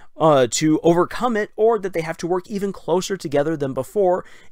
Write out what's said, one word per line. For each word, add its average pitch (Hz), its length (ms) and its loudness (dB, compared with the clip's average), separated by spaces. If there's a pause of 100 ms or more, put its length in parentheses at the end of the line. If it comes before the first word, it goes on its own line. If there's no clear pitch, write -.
(160)
uh, 139 360 4
to 156 300 2
overcome 175 540 2
it, 208 180 -4
or 226 240 2
that 190 140 -6
they 170 80 -4
have 160 160 -8
to - 100 -6
work 180 240 -4
even 196 220 -4
closer 185 440 -2
together 147 400 -2
than 139 180 -6
before 180 500 0 (280)